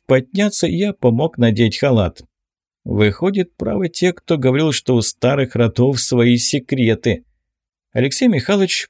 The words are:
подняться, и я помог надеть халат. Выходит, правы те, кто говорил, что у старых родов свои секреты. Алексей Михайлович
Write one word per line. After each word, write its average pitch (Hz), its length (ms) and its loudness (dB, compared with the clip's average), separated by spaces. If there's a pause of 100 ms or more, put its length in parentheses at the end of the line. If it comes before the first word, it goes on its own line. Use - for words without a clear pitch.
подняться, 196 640 0
и - 100 -2
я 196 160 -2
помог 127 460 -2
надеть 113 400 2
халат. 113 420 0 (640)
Выходит, 175 720 -2
правы 190 320 -4
те, 175 240 -2
кто - 240 -4
говорил, 139 360 0
что - 220 -2
у 113 60 2
старых 131 560 -2
родов 123 440 0
свои 120 360 2
секреты. 120 880 -2 (680)
Алексей 139 360 0
Михайлович 190 600 0